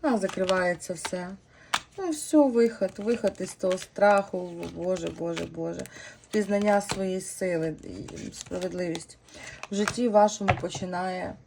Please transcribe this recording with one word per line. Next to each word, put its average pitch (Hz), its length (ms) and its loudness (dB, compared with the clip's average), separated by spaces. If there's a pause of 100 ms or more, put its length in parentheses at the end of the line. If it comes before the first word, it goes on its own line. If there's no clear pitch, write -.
А, 254 160 4
закривається 185 760 0
все. 180 360 -6 (680)
Ну, 381 120 -4
все, 302 280 2
виход, 233 600 4
виход 214 420 0
із 185 140 -6
того 185 240 0
страху, 196 720 2 (240)
Боже, 170 320 -2
Боже, 170 380 -4
Боже. 170 380 -6 (400)
Впізнання 202 580 4
своєї 190 400 -4
сили, 165 640 -2
і - 500 -10
справедливість. 175 840 -6 (540)
В 202 40 -4
житті 214 320 2
вашому 208 440 6 (100)
починає 185 760 -4 (120)